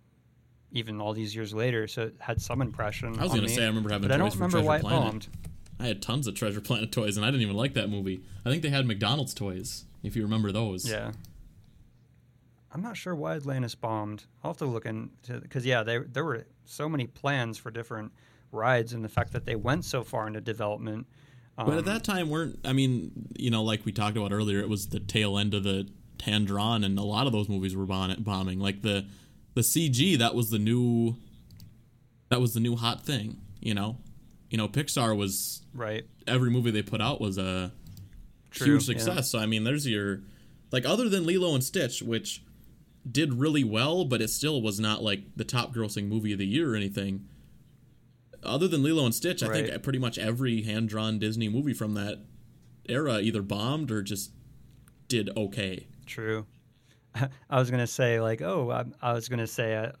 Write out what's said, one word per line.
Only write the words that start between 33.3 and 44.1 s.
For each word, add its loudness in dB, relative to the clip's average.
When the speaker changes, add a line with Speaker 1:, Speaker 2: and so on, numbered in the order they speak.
Speaker 2:
you -2
know? -2
You 0
know, 0
Pixar 0
was -2
Speaker 1:
Right. -6
Speaker 2:
every 4
movie 4
they 2
put -2
out 0
was 0
a -2
Speaker 1:
True, -2
Speaker 2:
huge 4
Speaker 1:
yeah. 0
Speaker 2:
success. 0
So, 0
I 0
mean, 2
there's 0
your, 0
like, 0
other 2
than 2
Lilo 4
and 4
Stitch, -2
which -4
did 2
really 2
well, 2
but 2